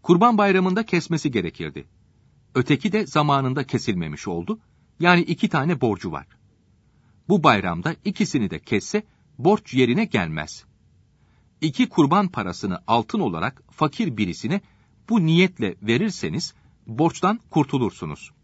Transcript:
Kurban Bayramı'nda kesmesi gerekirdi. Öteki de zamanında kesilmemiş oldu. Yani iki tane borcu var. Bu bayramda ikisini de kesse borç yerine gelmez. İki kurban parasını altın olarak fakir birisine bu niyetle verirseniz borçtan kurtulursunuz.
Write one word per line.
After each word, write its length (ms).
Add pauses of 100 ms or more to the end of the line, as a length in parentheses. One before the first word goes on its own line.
Kurban 360
Bayramı'nda 480
kesmesi 460
gerekirdi. 560 (680)
Öteki 360
de 140
zamanında 580
kesilmemiş 640
oldu. 320 (400)
Yani 220
iki 280
tane 320
borcu 300
var. 160 (1000)
Bu 140
bayramda 520 (100)
ikisini 440
de 100
kesse 440 (340)
borç 360
yerine 320
gelmez. 600 (960)
İki 280
kurban 380
parasını 600
altın 320
olarak 520
fakir 460
birisine 440 (480)
bu 160
niyetle 560
verirseniz 720 (340)
borçtan 520 (100)
kurtulursunuz. 840 (120)